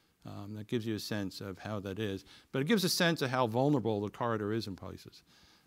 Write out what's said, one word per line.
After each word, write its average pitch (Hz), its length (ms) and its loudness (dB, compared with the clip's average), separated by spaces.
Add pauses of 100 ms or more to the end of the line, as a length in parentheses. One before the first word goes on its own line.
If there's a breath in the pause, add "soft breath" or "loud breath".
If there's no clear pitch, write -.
(260 soft breath)
Um, 101 280 -10
that 107 120 -10
gives 117 200 0
you 113 80 0
a 101 60 -2
sense 101 420 -4
of 98 160 -8
how 104 220 -4
that 98 180 -6
is. 98 260 -4 (260 loud breath)
But 135 120 0
it 147 40 0
gives 190 180 4
a 180 40 4
sense 170 320 4
of 135 100 2
how 127 160 4
vulnerable 117 540 4
the 104 80 -2
corridor 110 460 0
is 110 120 -2
in 98 80 -8
places. - 480 -14 (440 soft breath)